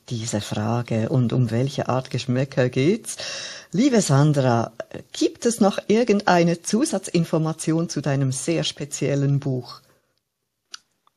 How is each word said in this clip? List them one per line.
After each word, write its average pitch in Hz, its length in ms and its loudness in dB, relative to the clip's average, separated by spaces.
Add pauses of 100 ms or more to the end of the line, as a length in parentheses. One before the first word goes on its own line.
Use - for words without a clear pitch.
diese 110 320 -4
Frage 113 680 -2
und 123 240 0
um 127 180 2
welche 127 380 -2
Art 131 220 -2
Geschmäcker 127 580 -2
geht's? 151 480 0 (560)
Liebe 233 280 4
Sandra, 139 720 4 (420)
gibt - 320 -2
es 233 160 0
noch 202 180 4 (100)
irgendeine 196 760 4
Zusatzinformation 165 1300 0
zu 151 120 -6
deinem 139 320 0
sehr 156 320 -2
speziellen 139 760 -2
Buch? 127 400 -6 (1400)